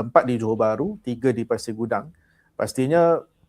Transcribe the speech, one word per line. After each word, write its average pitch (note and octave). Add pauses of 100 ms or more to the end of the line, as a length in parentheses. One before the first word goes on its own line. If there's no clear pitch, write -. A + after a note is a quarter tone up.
empat A#2
di B2
Johor A2
Bahru, A2+
tiga B2
di A#2+
Pasir A2+
Gudang. A2 (400)
Pastinya D#3 (220)